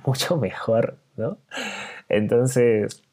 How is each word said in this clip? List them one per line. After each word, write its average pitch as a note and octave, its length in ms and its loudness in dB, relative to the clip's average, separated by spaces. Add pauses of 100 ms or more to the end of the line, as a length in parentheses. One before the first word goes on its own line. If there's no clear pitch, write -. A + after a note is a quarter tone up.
<laughs> - 40 -16
mucho C#3 300 0
mejor, A2+ 600 0 (180)
¿no? C3 220 -6 (720)
Entonces, A#2 920 2 (120)